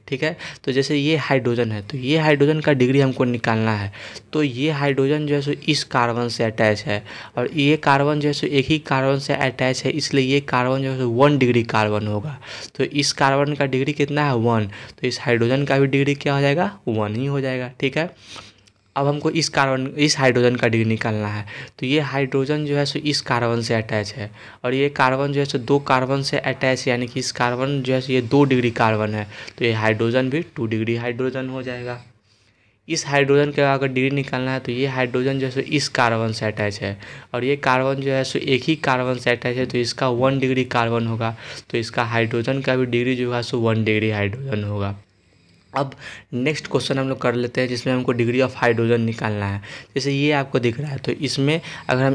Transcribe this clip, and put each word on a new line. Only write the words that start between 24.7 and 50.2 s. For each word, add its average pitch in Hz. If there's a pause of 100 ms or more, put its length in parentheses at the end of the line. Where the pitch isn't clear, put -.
ये 135
कार्बन 139
जो 139
है 143
सो 143
दो 135
कार्बन 135
से 139
अटैच 131
है, 131
यानी 123
कि 123
इस 123
कार्बन 131
जो 127
है 131
सो 135
ये 127
दो 139
डिग्री 123
कार्बन 107
है, 104 (300)
तो 123
ये 117
हाइड्रोजन 113
भी 147 (140)
टू 120
डिग्री 113
हाइड्रोजन 127
हो 131
जाएगा। 123 (880)
इस 156
हाइड्रोजन 143
का 143
अगर 135
डिग्री 131
निकालना 131
है 131
तो 127
ये 127
हाइड्रोजन 127
जो 131
है 127
सो 127
इस 135
कार्बन 113
से 113
अटैच 104
है 98 (360)
और 120
ये 135
कार्बन 135
जो 135
है 131
सो -
एक 131
ही 160
कार्बन 127
से 120
अटैच 120
है, 127
तो 123
इसका 123
वन 131
डिग्री 131
कार्बन 117
होगा, 113 (360)
तो 127
इसका 117
हाइड्रोजन 117
का 131
भी 127
डिग्री 120
जो 123
है 120
सो 120
वन 113
डिग्री 107
हाइड्रोजन 104
होगा। 101 (760)
अब 135 (380)
नेक्स्ट 135
क्वेश्चन 135
हम 135
लोग 131
कर 123
लेते 120
हैं 127
जिसमें 123
हमको 127
degree 120
of 127
hydrogen 117
निकालना 110
है। 98 (360)
जैसे 139
ये 143